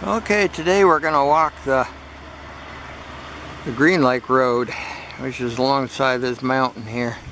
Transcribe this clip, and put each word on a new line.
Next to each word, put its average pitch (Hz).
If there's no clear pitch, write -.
Okay, 208
today 180
we're 165
gonna 151
walk 151
the, 131
the 135
Green 156
Lake 127
Road, 123
which 131
is 120
alongside 131
this 123
mountain 127
here. 117